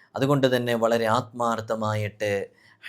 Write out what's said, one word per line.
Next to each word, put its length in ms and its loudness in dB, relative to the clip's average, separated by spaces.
അതുകൊണ്ട് 400 2
തന്നെ 200 0
വളരെ 300 2
ആത്മാർത്ഥമായിട്ട് 1400 -2